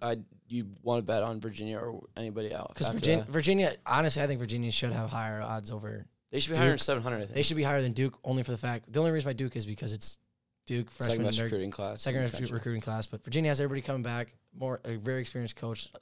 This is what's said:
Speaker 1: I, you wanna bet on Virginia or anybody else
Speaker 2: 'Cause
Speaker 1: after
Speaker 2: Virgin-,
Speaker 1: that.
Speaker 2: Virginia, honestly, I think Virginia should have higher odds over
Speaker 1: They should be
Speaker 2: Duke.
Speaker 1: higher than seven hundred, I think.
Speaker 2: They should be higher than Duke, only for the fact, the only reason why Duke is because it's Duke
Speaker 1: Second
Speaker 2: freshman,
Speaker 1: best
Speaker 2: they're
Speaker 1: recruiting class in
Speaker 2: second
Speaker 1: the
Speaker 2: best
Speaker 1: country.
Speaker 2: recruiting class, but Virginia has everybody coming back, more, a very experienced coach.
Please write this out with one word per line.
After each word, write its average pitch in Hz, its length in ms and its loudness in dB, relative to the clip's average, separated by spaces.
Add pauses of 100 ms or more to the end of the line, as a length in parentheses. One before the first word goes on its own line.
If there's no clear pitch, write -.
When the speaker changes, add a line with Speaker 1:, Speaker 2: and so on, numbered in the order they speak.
Speaker 1:
I, 117 160 0 (320)
you 120 180 -2 (160)
wanna 120 200 2
bet 104 200 2
on 113 160 -2
Virginia 107 380 -6
or 113 280 -8 (120)
anybody 107 340 -6
else - 240 -8
Speaker 2:
'Cause 135 120 0
Speaker 1:
after 117 120 0
Speaker 2:
Virgin-, 156 200 4
Speaker 1:
that. 110 100 -6
Speaker 2:
Virginia, 165 460 4 (100)
honestly, 143 360 4
I 143 60 2
think 135 140 0
Virginia 120 320 0
should 120 180 2
have 113 200 0
higher 110 300 -2
odds 110 300 -4
over 107 340 -8 (260)
Speaker 1:
They 139 100 2
should 151 80 2
be 160 60 0
Speaker 2:
Duke. 156 40 4
Speaker 1:
higher 170 120 8
than 143 80 4
seven 127 240 2
hundred, 120 140 0
I 107 40 -2
think. 104 140 -6
Speaker 2:
They 143 80 4
should 156 120 6
be 151 80 2
higher 139 180 4
than 127 120 2
Duke, 131 320 0
only 131 180 2
for 127 80 -4
the 120 60 -2
fact, 120 340 -4
the 139 80 2
only 160 120 6
reason 147 180 0
why 131 40 -2
Duke 123 220 -2
is 110 100 -2
because 104 280 -4
it's - 240 -2 (480)
Duke 120 260 -2
Speaker 1:
Second - 140 -2
Speaker 2:
freshman, 113 220 2
Speaker 1:
best 107 100 2
Speaker 2:
they're 113 80 2
Speaker 1:
recruiting 101 260 -2
class 101 220 -4
in 107 60 -10
Speaker 2:
second 131 200 0
Speaker 1:
the 127 60 2
Speaker 2:
best 117 100 -2
Speaker 1:
country. 120 180 -4
Speaker 2:
recruiting 113 280 -2
class, 110 260 -2
but - 160 -10
Virginia 151 260 2
has 139 120 2
everybody 135 200 0
coming 131 220 -2
back, 120 320 -4 (180)
more, 127 300 -4
a 117 140 -4
very 127 240 -2
experienced 120 340 -4
coach. 113 320 -6 (140)